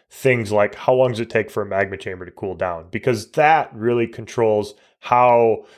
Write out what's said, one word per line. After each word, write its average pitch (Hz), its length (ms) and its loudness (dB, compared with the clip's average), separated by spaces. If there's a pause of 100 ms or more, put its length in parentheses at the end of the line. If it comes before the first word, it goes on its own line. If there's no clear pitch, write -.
things 117 420 0
like 104 240 0
how - 180 0
long 127 180 2
does 110 100 -6
it 113 80 -8
take 107 200 -2
for 107 140 -6
a - 20 -8
magma 98 320 -4
chamber 92 280 -12
to 85 60 -18
cool 95 240 -10
down? 85 360 -6
Because 113 400 -4
that 156 420 2
really 117 340 -2
controls 110 680 -2 (240)
how 120 680 2 (120)